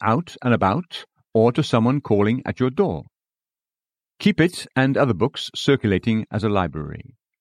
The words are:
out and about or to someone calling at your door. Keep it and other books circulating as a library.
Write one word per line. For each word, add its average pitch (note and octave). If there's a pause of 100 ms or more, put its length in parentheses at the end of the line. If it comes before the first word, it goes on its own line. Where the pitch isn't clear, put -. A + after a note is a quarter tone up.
out A2+
and B2
about G#2 (260)
or A2+
to D#3
someone B2+
calling G#2+
at -
your B2+
door. C3 (1160)
Keep G3+
it - (100)
and C3
other B2
books A2+
circulating A2
as G#2
a A2
library. D#2 (260)